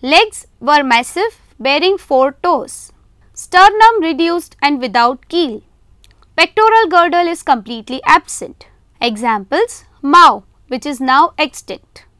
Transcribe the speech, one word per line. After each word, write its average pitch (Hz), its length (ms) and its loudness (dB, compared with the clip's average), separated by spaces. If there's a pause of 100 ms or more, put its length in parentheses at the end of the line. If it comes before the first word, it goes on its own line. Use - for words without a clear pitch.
Legs 339 440 -2 (140)
were 285 240 2
massive, 262 560 -2 (200)
bearing 302 380 0
four 269 360 -2 (100)
toes. - 480 -6 (420)
Sternum 427 680 4
reduced 330 600 -4
and 285 200 -2
without 240 480 -2
keel. 294 320 -4 (760)
Pectoral 440 520 2
girdle 349 400 0
is 330 140 -6
completely 240 640 -6
absent. - 640 -2 (320)
Examples, 226 840 -4 (160)
mau, 285 420 4 (240)
which 254 180 -10
is 285 140 -8
now 269 380 0
extinct. - 680 -10 (140)